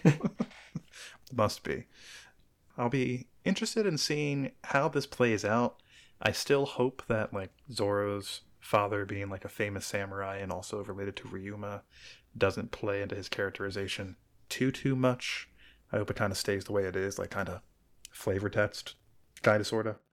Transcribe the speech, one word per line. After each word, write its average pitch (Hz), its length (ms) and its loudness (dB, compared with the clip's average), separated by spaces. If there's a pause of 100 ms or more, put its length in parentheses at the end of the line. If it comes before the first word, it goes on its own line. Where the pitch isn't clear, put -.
so. 151 100 10
<laughs> - 1200 -8
Must 110 300 2
be. 67 220 -4 (920)
I'll 120 120 2
be 127 380 0 (160)
interested 214 440 2
in 160 100 0
seeing 143 540 0 (140)
how 139 220 4
this 143 200 0
plays 113 360 4
out. 113 380 2 (400)
I 104 100 4
still 139 360 4
hope - 400 0
that, 110 260 0
like, 98 180 -4 (200)
Zoro's 101 680 0 (180)
father 104 460 2
being, 98 260 -6
like, 95 120 -8
a 98 60 -8
famous 101 380 -4
samurai 98 500 -4
and 98 140 -6
also 92 320 -6
related 98 340 -6
to - 100 -14
Ryuma 101 540 -8 (560)
doesn't 98 340 2
play 101 300 -2
into 98 140 -4
his 98 140 -8
characterization 98 840 -4 (340)
too, 131 220 2
too 135 240 0
much. 127 540 0 (420)
I - 60 2
hope 104 140 0
it - 60 -4
kinda 101 180 0
stays 98 300 0
the - 80 -6
way 98 100 2
it 92 120 -2
is, 98 220 0
like, 98 140 -4
kinda 92 320 -4 (480)
flavor 98 380 0
text - 440 0 (480)
kinda, 107 220 6
sorta. 110 320 0 (180)